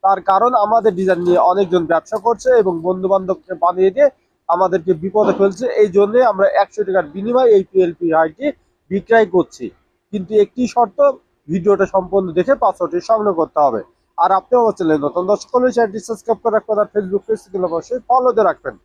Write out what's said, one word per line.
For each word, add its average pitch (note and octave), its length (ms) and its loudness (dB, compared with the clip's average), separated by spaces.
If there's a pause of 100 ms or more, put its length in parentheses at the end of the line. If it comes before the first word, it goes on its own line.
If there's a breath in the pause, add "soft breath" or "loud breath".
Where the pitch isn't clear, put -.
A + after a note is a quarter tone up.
তার F#3+ 160 2 (100)
কারণ G#3+ 220 2 (120)
আমাদের G#3+ 340 2
ডিজাইন F#3 280 0
নিয়ে F3 140 4 (100)
অনেকজন F3+ 320 0 (100)
ব্যবসা E3 340 -2
করছে A#3 220 -2 (140)
এবং F#3 120 -2 (120)
বন্ধু F#3 260 -4
বান্ধবকে F#3+ 400 -4 (120)
বানিয়ে F#3 300 2
দিয়ে C#4 140 4 (400)
আমাদেরকে F3 440 0 (100)
বিপদে G3+ 360 0
ফেলছে। G3 280 -2 (160)
এই G#3 140 2
জন্যে G#3 220 2 (120)
আমরা F#3+ 160 0 (160)
একশো - 240 -4
টাকার F#3 280 0
বিনিময়ে A#3 420 2
এই F#3+ 140 4
পিএলপি F3 360 0 (140)
আইডি D#3+ 260 -2 (440)
বিক্রয় G#3+ 440 2
করছি, E3 300 -2 (480)
কিন্তু G3 200 -8 (120)
একটি B3 180 -6 (120)
শর্ত, A#3 240 0 (500)
ভিডিওটা F#3+ 460 0
সম্পূর্ণ F#3+ 320 -2 (120)
দেখে G#3+ 160 0 (100)
পাসওয়ার্ডটি F3 340 -2 (120)
সংগ্রহ G#3+ 300 0
করতে - 260 -2
হবে। A2 140 0 (380)
আর F3 200 2
আপনি - 220 -4
আমার A3 160 0
চ্যানেলে D#3 300 -2
নতুন F3 240 -4
দর্শক G#3 260 -2
হলে B3+ 200 2
চ্যানেলটি A3 300 -2
সাবস্ক্রাইব A3+ 360 -6
করে G#3+ 140 -2
রাখবেন, G#3 260 -2
আর G#3 120 -2
Facebook G3 320 -2
পেজ A3 180 -2
থেকে F#3+ 120 -12 (140)
অবশ্যই E3+ 380 -6
ফলো B3+ 260 2
দিয়ে G3+ 140 2
রাখবেন। C#3 260 -6 (100)